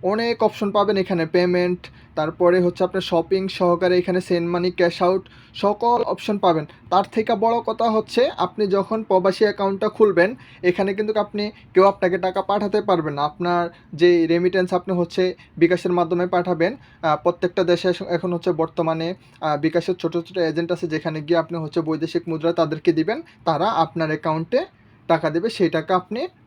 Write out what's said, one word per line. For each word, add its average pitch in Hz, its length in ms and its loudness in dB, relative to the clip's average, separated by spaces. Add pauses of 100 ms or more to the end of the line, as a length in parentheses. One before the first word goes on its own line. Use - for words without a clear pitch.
অনেক 226 400 -2
অপশন 208 280 0
পাবেন। 202 260 2
এখানে 180 300 0
পেমেন্ট, 180 640 0 (260)
তারপরে 175 460 2
হচ্ছে 175 240 0
আপনার 180 180 -2
শপিং 190 460 0
সহকারে 180 500 2
এখানে 180 220 -2
সেন্ড 175 300 -2
মানি, 175 200 -2
ক্যাশ 175 320 0
আউট, 190 260 0 (260)
সকল 233 480 0
অপশন 202 360 -4
পাবেন। 165 260 2 (260)
তার 190 220 2
থেকে 220 220 0
বড় 226 260 0
কথা 226 300 -2
হচ্ছে 220 460 0
আপনি 202 300 -2
যখন 202 360 -2
প্রবাসী 190 420 2
অ্যাকাউন্টটা 196 440 0
খুলবেন, 208 480 2 (260)
এখানে 190 320 0
কিন্তু 214 260 -2
আপনি, 208 300 -4 (240)
কেউ 185 100 8
আপনাকে 196 340 2
টাকা 185 240 -2
পাঠাতে 202 380 0
পারবে 175 300 0
না। 143 120 -4
আপনার 175 460 -2 (260)
যে 170 320 4
রেমিটেন্স 180 460 2
আপনি 180 220 -2
হচ্ছে 180 400 -2 (220)
বিকাশের 175 360 2
মাধ্যমে 175 340 0
পাঠাবেন, 180 500 0 (260)
আহ, 151 140 2
প্রত্যেকটা 175 480 0
দেশে 175 240 2
এখন, 175 200 -2
এখন 175 240 -2
হচ্ছে 175 200 -2
বর্তমানে, 160 600 -2 (260)
আহ, 151 160 0
বিকাশের 160 380 -2
ছোট 165 180 -4
ছোট 175 260 -6
এজেন্ট 165 340 -2
আছে, 175 140 -6
যেখানে 156 340 -4
গিয়ে 165 180 0
আপনি 165 200 -4
হচ্ছে 156 220 -4
বৈদেশিক 160 480 -4
মুদ্রা 160 240 -2
তাদেরকে 160 400 0
দিবেন, 175 300 -2 (220)
তারা 170 260 0
আপনার 160 380 -2
অ্যাকাউন্টে 160 560 -2 (440)
টাকা 160 220 2
দেবে, 170 200 -2
সেই 175 200 0
টাকা 160 260 0
আপনি 233 320 -4 (180)